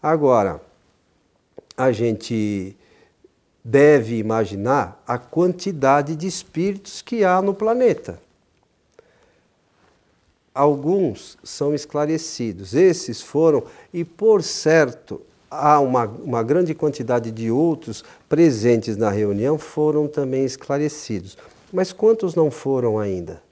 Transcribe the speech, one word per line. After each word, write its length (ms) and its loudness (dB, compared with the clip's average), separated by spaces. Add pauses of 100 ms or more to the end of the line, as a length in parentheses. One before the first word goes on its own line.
Agora, 600 2 (1120)
a 140 2
gente 840 -2 (880)
deve 540 4
imaginar 880 -2
a 140 -4
quantidade 960 0
de 140 -6
espíritos 760 -8
que 220 -2
há 180 2
no 100 0
planeta. 680 -2 (2250)
Alguns 920 0
são 280 -4
esclarecidos, 1040 -4
esses 480 2
foram, 400 2 (320)
e 80 -6
por 400 2
certo, 760 0 (280)
há 300 4
uma, 260 2
uma 380 -4
grande 320 0
quantidade 560 -2
de 180 -6
outros 540 -2 (260)
presentes 680 4
na 120 0
reunião 480 0
foram 520 -2
também 360 -2
esclarecidos. 920 -6 (340)
Mas 200 -2
quantos 420 0
não 160 2
foram 480 -2
ainda? 420 -6 (100)